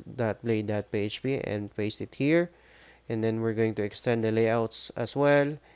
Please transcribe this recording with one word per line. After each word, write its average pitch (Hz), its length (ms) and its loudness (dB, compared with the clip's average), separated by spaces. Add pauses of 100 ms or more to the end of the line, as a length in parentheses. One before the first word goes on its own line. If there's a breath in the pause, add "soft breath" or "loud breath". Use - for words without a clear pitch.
dot 110 400 -4
blade 110 240 0
dot 104 240 -4
P 110 80 0
H 107 240 -4
P 135 160 -2
and 104 360 -4
paste 107 240 -2
it - 160 -10
here. 165 360 2 (560 soft breath)
And 113 160 -2
then 113 180 0
we're 113 140 0
going 110 200 2
to 107 80 -2
extend 117 400 -2
the 110 80 2
layouts 113 640 0
as 117 200 -4
well. 143 420 4 (180 soft breath)